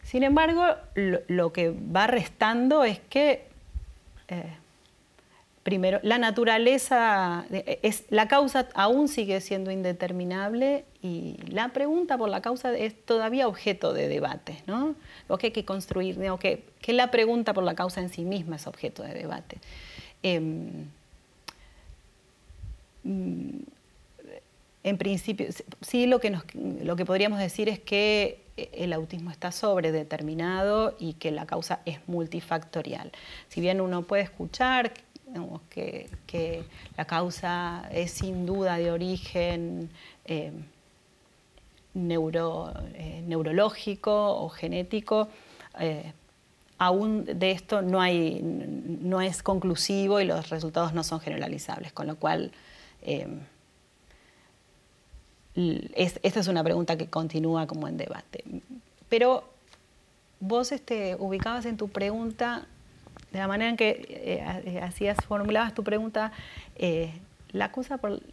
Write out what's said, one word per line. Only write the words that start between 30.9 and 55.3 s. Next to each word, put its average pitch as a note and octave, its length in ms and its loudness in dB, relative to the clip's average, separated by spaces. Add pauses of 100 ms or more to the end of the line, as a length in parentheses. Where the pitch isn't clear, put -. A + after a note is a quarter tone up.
y D#3+ 140 -6
que E3 180 -4
la D3 120 -4
causa E3+ 420 -4
es D#3 200 -6
multifactorial. E3 1040 -4 (380)
Si - 120 -6
bien F#3 200 2
uno F3+ 220 0
puede G3+ 200 2
escuchar, A#3 720 0 (340)
digamos, F3 340 -10 (100)
que, - 380 -8 (180)
que E3 360 -4 (340)
la D#3 80 -4
causa F3 880 -4
es F3 200 -2
sin F#3 340 -4
duda F#3 320 2
de E3+ 140 2
origen, F3 960 -2 (340)
eh, D#3 280 -6 (1400)
neuro-, E3 800 -2 (220)
eh, D#3+ 320 -12
neurológico G3 1120 2
o - 140 -4
genético, G#3 800 -2 (520)
eh, D#3+ 320 -4 (680)
aún G3+ 460 2
de F#3 260 2
esto F#3+ 320 0
no F#3 180 2
hay, F3 380 2
n-, E3 600 -6
no F#3 200 0
es F#3 220 -2
conclusivo G3 800 2
y G3 60 4
los E3 240 0
resultados D#3+ 440 -2
no E3 80 0
son D#3+ 180 -4
generalizables, - 720 -8
con - 140 -8
lo D#3 100 -6
cual, D#3+ 360 0 (500)
eh, - 240 -4 (2250)